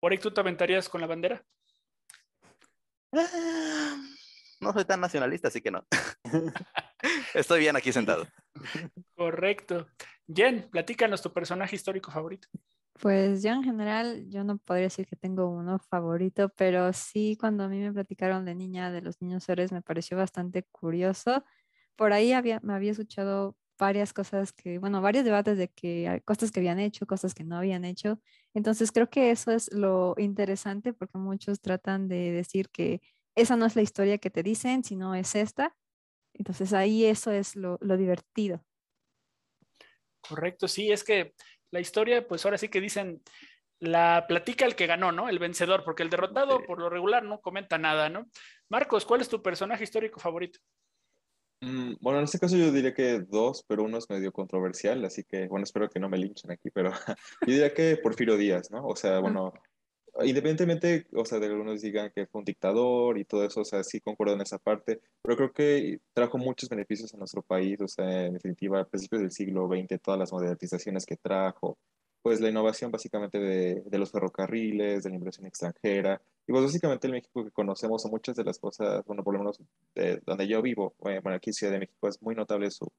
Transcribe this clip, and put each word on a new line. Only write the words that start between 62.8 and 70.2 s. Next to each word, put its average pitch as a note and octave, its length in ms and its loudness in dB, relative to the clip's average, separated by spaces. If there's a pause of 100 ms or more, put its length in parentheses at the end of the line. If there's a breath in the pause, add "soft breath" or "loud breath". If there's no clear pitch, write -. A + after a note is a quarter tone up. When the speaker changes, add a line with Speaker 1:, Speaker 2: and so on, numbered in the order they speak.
Speaker 4:
y G2+ 60 -4
todo G#2 200 0
eso, G#2 160 -2
o G#2 40 0
sea, G2 200 -2
sí - 160 -6
concuerdo G#2 340 0
en G2 60 -2
esa G2 180 -6
parte, G#2+ 420 -2 (220 soft breath)
pero A#2 140 2
creo C3+ 160 0
que D3 480 2 (120)
trajo B2 260 0
muchos B2 300 -4
beneficios G#2+ 460 -6
a G#2 40 -20
nuestro G2 240 -8
país, F#2+ 380 0
o G2 80 -2
sea, F#2 380 -2
en F2+ 80 -2
definitiva, F#2+ 460 -2
a F#2+ 80 0
principios G2 340 -4
del F#2 80 -2
siglo F#2+ 380 -2
veinte, F#2 300 -2
todas G2 200 -2
las F#2 140 -2